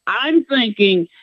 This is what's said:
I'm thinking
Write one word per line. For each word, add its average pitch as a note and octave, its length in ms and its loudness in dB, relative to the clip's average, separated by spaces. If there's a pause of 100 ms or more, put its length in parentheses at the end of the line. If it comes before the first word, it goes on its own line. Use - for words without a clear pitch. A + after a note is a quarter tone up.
I'm C#4 380 0
thinking G3+ 640 0 (140)